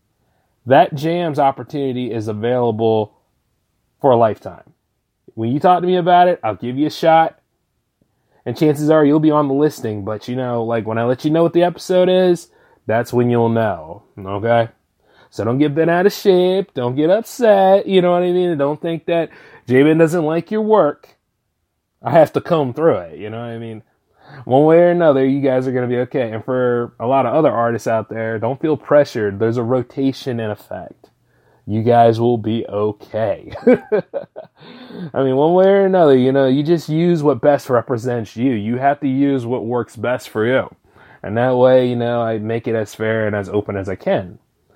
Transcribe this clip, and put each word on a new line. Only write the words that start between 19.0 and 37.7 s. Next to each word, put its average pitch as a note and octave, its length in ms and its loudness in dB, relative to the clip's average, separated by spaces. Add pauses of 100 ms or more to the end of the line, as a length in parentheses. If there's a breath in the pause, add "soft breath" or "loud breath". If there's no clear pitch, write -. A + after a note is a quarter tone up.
that E3 240 -2 (380 loud breath)
J-Man C#3+ 280 4
doesn't E3 280 2
like E3 260 -4
your G#3+ 120 -2
work. G#3 540 0 (840)
I A#2+ 80 -4
have D#3 220 6
to C3+ 80 -2
comb C#3+ 340 -2
through D3+ 220 0
it. E2 220 -12
You G#2 120 -12
know A2 80 -10
what A#2+ 80 -12
I A#2 120 -12
mean? A2+ 260 -14 (600 loud breath)
One C3+ 200 4
way D#3+ 140 6
or F3 120 6
another, D#3 340 2
you C#3 160 0
guys C3 280 0
are C3 40 -4
gonna B2 140 -2
be A#2+ 120 -2
okay. B2 340 -4
And A2 120 -10
for B2 540 -2
a A#2 80 -6
lot C3 200 2
of A#2+ 80 -2
other D3+ 160 4
artists A#2 360 -2
out A2+ 220 -2
there, A2+ 320 -6
don't B2 200 -4
feel D#3 160 -2
pressured. A#2 640 0
There's A2+ 180 0
a B2 60 -2
rotation B2+ 800 -4
in G#2+ 100 -6
effect. - 600 -14 (540)
You G#2+ 200 -4
guys A#2 340 4
will A#2 200 0
be A2 280 -4
okay. G#2 920 -6
<laughs> - 80 0 (1500 loud breath)
I C3+ 80 -2
mean, C3 140 0
one D#3+ 180 2
way F#3 120 4
or G3 180 4
another, F3 320 4
you B2+ 160 2
know, C#3 140 2
you C#3 180 2
just D#3+ 240 0
use E3 340 0
what C#3+ 180 0
best C#3+ 300 0